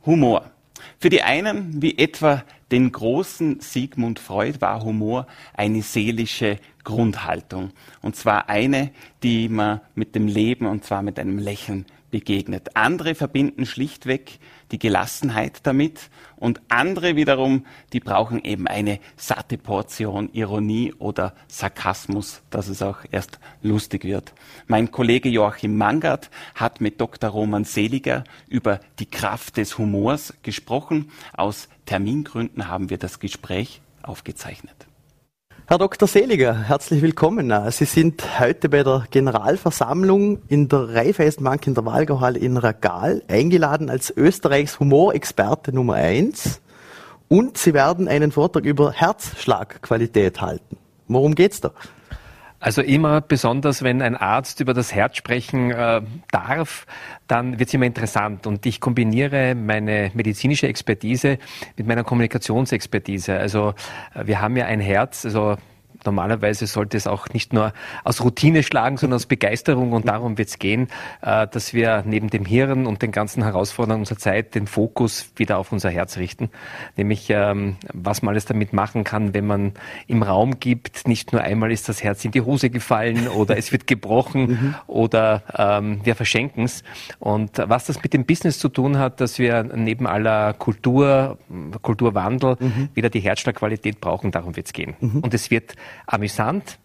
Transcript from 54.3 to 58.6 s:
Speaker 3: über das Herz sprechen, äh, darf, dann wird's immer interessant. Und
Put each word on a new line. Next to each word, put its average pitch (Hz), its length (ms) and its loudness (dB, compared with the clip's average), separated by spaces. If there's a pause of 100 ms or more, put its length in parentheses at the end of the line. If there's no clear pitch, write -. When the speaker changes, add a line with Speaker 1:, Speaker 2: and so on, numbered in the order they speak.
Speaker 3:
über 131 140 0
das 120 200 -2
Herz 104 220 2
sprechen, 123 560 -2
äh, 117 300 2 (280)
darf, 135 560 -2 (420)
dann 123 300 0
wird's 123 160 0
immer 131 120 4
interessant. 107 600 -2
Und 101 180 -4